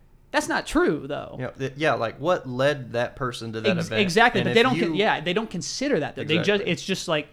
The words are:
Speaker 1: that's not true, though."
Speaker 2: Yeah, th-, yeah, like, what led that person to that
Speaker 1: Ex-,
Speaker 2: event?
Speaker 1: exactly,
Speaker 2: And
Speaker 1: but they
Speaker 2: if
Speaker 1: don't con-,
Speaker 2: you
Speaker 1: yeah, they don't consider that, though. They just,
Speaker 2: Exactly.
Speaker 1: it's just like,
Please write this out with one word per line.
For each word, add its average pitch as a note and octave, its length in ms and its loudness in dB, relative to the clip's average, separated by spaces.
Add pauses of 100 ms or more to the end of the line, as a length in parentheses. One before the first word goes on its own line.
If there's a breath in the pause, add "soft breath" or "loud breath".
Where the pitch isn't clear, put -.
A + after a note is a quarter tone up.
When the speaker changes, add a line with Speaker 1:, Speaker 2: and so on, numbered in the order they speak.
(300 soft breath)
Speaker 1:
that's D4 180 0
not C4 180 -2
true, A3 400 2
though." C#3 320 -8
Speaker 2:
Yeah, B2+ 120 -6
th-, C3+ 260 -6
yeah, D3 180 2
like, A2+ 260 -2
what D#3 280 0
led B2+ 440 0
that A#2+ 240 -2
person A#2+ 360 -6
to A2 80 -6
that - 160 2
Speaker 1:
Ex-, - 120 -2
Speaker 2:
event? A3 120 0
Speaker 1:
exactly, G#3 400 4
Speaker 2:
And - 80 0
Speaker 1:
but B2 60 0
they A3+ 60 6
Speaker 2:
if A#3 40 6
Speaker 1:
don't - 160 2
con-, E3 140 0
Speaker 2:
you F#3 60 0
Speaker 1:
yeah, E3+ 200 2
they F3 140 -2
don't G#3+ 160 -2
consider F#3 500 -2
that, B2+ 160 -6
though. C3 80 -6
They D3+ 120 2
just, F3 120 2
Speaker 2:
Exactly. G3+ 220 2
Speaker 1:
it's E3+ 140 -2
just - 240 -4
like, D#3 240 -2